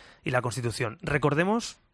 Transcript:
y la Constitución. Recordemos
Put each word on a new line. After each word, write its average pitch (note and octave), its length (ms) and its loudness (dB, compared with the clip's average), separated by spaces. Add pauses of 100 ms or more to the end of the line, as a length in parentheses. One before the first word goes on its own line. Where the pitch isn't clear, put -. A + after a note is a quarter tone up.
(240)
y - 60 -2
la B2+ 100 4
Constitución. A#2 640 -4
Recordemos D3+ 760 0 (160)